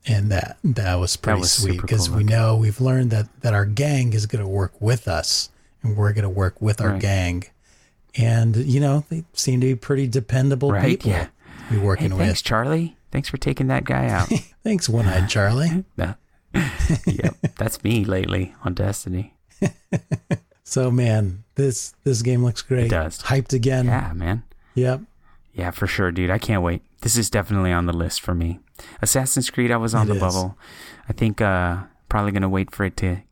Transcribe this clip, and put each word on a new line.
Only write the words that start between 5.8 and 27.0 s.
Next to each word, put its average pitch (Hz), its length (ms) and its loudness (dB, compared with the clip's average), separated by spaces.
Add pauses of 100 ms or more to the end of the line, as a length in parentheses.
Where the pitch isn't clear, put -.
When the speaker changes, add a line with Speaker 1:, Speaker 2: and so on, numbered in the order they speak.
Speaker 1:
and 107 140 0
we're 104 160 4
gonna 104 160 0
work 95 320 -2
with 107 200 0
our 104 100 2
Speaker 2:
Right. 98 100 -2
Speaker 1:
gang. 92 440 0 (720)
And, 113 400 4
you 135 240 2
know, 143 280 2
they 165 240 -8
seem 127 280 0
to 127 80 2
be 131 60 2
pretty 135 320 -2
dependable 131 640 0
Speaker 2:
Right, 101 140 2 (120)
Speaker 1:
people 104 140 0
Speaker 2:
yeah. 82 140 -2 (420)
Speaker 1:
to 113 60 0
be 104 40 2
working 98 320 2
Speaker 2:
Hey, 92 80 -2
thanks, - 220 2
Speaker 1:
with. - 40 -10
Speaker 2:
Charlie. 151 520 0 (160)
Thanks 139 160 -4
for - 80 -4
taking 131 320 -2
that 127 160 0
guy 127 240 0
out. 92 200 0 (180)
Speaker 1:
<laughs> - 180 -20
Thanks, 208 240 0
One-Eyed 98 400 2
Charlie. 143 640 2
Speaker 2:
<laughs> - 60 -20
No. 87 180 -4 (920)
Yep, - 300 0 (200)
that's - 260 -6
me 107 220 2
lately 95 500 -2 (100)
on 90 100 -2
Destiny. 95 600 -4 (260)
Speaker 1:
<laughs> - 120 0 (920)
So, 127 260 0
man, 107 540 0 (120)
this, 139 360 -2 (120)
this 120 180 0
game 123 200 2
looks 120 200 -2
great. 123 240 0
Speaker 2:
It 110 40 0
does. 82 340 -2
Speaker 1:
Hyped 135 280 0
again. 127 340 2
Speaker 2:
Yeah, 120 280 0
man. 87 280 -2 (320)
Speaker 1:
Yep. 127 280 0 (500)
Speaker 2:
Yeah, 87 180 -4
for 98 160 -2
sure, 92 240 0
dude. 90 200 0
I 101 80 0
can't 101 240 0
wait. 85 180 0 (220)